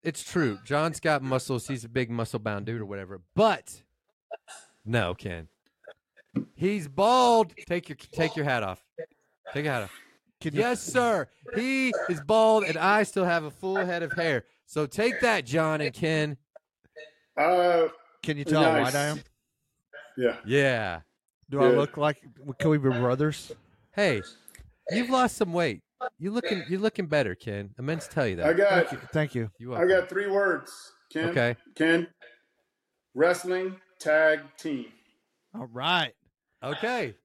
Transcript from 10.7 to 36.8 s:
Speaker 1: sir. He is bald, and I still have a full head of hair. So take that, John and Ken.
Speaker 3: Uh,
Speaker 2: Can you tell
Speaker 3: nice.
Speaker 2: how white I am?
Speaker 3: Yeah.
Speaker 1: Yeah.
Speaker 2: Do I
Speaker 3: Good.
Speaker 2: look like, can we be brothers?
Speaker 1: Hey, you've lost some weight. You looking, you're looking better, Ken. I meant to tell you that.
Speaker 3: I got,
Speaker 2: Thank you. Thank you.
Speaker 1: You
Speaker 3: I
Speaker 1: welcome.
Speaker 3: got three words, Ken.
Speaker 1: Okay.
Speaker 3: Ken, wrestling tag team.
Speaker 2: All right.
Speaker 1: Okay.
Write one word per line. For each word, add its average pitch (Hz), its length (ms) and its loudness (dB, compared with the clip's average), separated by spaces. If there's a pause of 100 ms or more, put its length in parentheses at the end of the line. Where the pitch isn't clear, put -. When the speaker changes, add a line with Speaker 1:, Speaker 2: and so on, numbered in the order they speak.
Speaker 1:
sir. 220 460 0 (260)
He 262 380 0 (180)
is 160 120 -4
bald, 220 420 6
and 160 140 -4
I 202 260 4
still 196 220 0
have 170 180 2
a 151 80 -10
full 190 240 -6
head 180 280 -2
of 147 100 -6
hair. 160 320 0 (220)
So 151 180 -2
take 220 340 -2
that, 214 260 2
John 156 360 0
and 143 120 -4
Ken. 151 440 -2 (1000)
Speaker 3:
Uh, 175 500 4 (360)
Speaker 2:
Can 151 140 -4
you 143 80 -6
tell 156 160 4
Speaker 3:
nice. 160 120 6
Speaker 2:
how 147 100 2
white 131 120 0
I 143 120 2
am? 151 120 -4 (1000)
Speaker 3:
Yeah. 120 280 0
Speaker 1:
Yeah. 113 560 0 (480)
Speaker 2:
Do 139 120 -4
I 123 80 6
Speaker 3:
Good. 123 80 6
Speaker 2:
look 147 200 0
like, 147 260 0 (340)
can - 120 2
we 151 80 4
be 135 120 2
brothers? 131 640 0 (400)
Speaker 1:
Hey, 160 300 0 (720)
you've 240 180 0
lost 254 260 2
some 185 160 -2
weight. 165 300 0 (380)
You 180 120 -6
looking, 214 380 -4
you're 185 100 -2
looking 208 280 -2
better, 135 280 0
Ken. 101 420 -8
I - 40 -12
meant 156 220 -4
to - 60 -16
tell 143 180 0
you 92 100 -2
that. 85 80 -2
Speaker 3:
I 160 80 4
got, 196 160 4
Speaker 2:
Thank 180 240 2
you. 127 40 -10 (140)
Thank 151 240 -2
you. 113 220 -4
Speaker 1:
You 123 160 -12
Speaker 3:
I 143 60 -6
Speaker 1:
welcome. 175 100 4 (100)
Speaker 3:
got 180 100 -4
three 202 180 -4
words, 190 680 -2 (180)
Ken. 160 180 -2
Speaker 1:
Okay. 120 280 0 (180)
Speaker 3:
Ken, 170 320 2 (1080)
wrestling 180 600 0 (240)
tag 156 400 4 (180)
team. 135 280 -6 (680)
Speaker 2:
All 208 120 -12
right. 131 480 -2 (500)
Speaker 1:
Okay. 156 600 -4